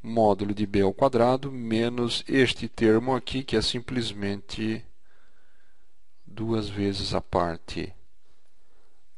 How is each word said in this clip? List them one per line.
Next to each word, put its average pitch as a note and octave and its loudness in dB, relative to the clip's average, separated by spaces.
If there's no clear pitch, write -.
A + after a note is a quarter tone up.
módulo G#2 4
de G#2 0
B G2+ 2
ao F#2+ 4
quadrado C3 4
menos A#2+ 0
este B2 4
termo A#2 4
aqui, - -4
que - -2
é A2 6
simplesmente A2 -2
duas A2 0
vezes G2 0
a F#2 2
parte E2+ -2